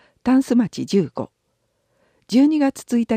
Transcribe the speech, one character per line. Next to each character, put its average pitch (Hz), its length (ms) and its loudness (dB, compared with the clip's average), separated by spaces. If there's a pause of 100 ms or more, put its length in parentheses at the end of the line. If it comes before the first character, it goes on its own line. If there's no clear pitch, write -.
(220)
タ 247 140 0
ン 269 80 2
ス 254 120 -2
町 196 300 -2
十 165 300 -2
五。 - 160 -10 (960)
十 262 180 4
二 311 140 0
月 269 400 -4
一 233 180 -4